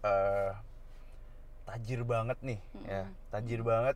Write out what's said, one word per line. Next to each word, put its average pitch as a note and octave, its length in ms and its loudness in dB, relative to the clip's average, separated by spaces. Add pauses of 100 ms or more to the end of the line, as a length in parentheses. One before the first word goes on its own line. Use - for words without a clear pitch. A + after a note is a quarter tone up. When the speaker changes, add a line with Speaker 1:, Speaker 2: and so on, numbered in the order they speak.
Speaker 1:
eh, G2 480 4 (1120)
tajir A#2+ 400 -4
banget A#2 400 2
nih, A#2+ 180 -4 (300)
ya, F#2+ 160 0
Speaker 2:
Mm-mm. - 240 -12
Speaker 1:
tajir A#2 320 0
banget. A#2 340 6